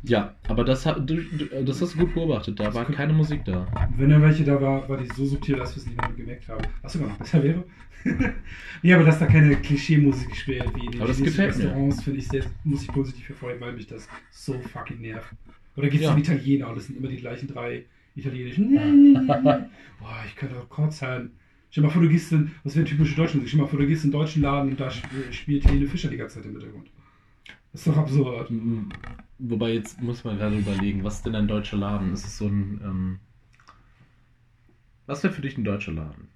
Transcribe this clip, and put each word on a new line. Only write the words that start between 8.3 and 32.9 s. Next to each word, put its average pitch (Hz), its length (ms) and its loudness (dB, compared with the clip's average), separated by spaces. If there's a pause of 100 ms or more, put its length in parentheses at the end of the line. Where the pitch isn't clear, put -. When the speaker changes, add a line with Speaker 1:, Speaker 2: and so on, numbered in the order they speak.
Speaker 2:
Nee, 180 100 8
aber 165 100 8
dass 156 140 8
da 170 80 2
keine 151 320 8
Klischee-Musik 139 720 2
gespielt 123 340 -6
wird, 113 120 -4
wie 120 100 -6
in 117 60 -8
den 117 100 -6
Speaker 1:
Aber 113 60 0
das 127 100 0
Speaker 2:
chinesischen 151 300 2
Speaker 1:
gefällt 208 100 -2
mir. - 140 0
Speaker 2:
Restaurants, 139 320 0
finde 139 160 -4
ich - 80 -8
sehr, 131 160 -4 (200)
muss 139 200 -2
ich - 60 -12
positiv 135 400 -6
hervorheben, 123 320 -12
weil 120 120 -10
mich 107 140 -14
das 110 200 -18 (220)
so - 300 -10
fucking - 420 -12
nervt. 113 320 -12 (420)
Oder 139 140 0
geht's 156 140 2
Speaker 1:
Ja. 147 100 2
Speaker 2:
um 147 60 6
Italiener 135 500 0
und 117 80 -10
das 104 80 -12
sind - 140 -12
immer 131 80 -6
die 127 100 -8
gleichen 120 300 -12
drei 120 380 -10 (300)
italienischen. 262 1120 6
Speaker 1:
<laughs> - 0 -
Speaker 2:
Boah, - 1000 0
ich - 80 -16
könnte 123 220 -8
auch - 120 -16
kotzen. 127 600 -4 (400)
Stell 156 100 2
dir 147 60 6
mal 156 60 2
vor, 170 100 6
du 156 60 6
gehst 165 220 2
in, 151 200 2 (120)
was 139 120 -6
wäre 160 100 4
typische 143 300 2
deutsche 156 220 0
Musik? 120 120 -2
Stell 151 80 2
dir 139 60 4
mal 135 60 -2
vor, 143 100 -2
du 143 80 2
gehst 156 180 0
in 139 80 2
einen 147 80 0
deutschen 156 220 0
Laden 139 260 0
und 135 100 -4
da 131 140 -4
sp-, - 160 -10 (240)
spielt 143 320 -2
Helene 139 220 6
Fischer 151 220 -4
die 113 80 -8
ganze - 180 -10
Zeit 104 100 -14
im 101 60 -12
Hintergrund. - 400 -16 (800)
Das - 100 -18
ist - 60 0
doch 151 100 4
absurd. 131 540 0
Speaker 1:
M-, 113 80 -4
m-, 110 300 -4 (500)
wobei, 117 340 -2
jetzt 110 260 -6
muss 123 240 -6
man 104 140 -6
gerade 107 220 -2
überlegen, 98 440 -2
was 98 120 -4
ist - 100 -10
denn 113 100 -4
ein 104 120 0
deutscher 104 300 -2
Laden? 98 360 -2
Ist 101 120 -8
es - 120 -12
so 107 100 -4
ein, 101 360 -2
ähm, 95 360 -6 (1900)